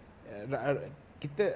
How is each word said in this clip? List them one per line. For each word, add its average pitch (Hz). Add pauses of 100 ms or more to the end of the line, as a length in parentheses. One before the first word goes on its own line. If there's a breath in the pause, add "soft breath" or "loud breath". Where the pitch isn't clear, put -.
(460 loud breath)
ra-, 127
ra-, 85 (360)
kita, 147 (140)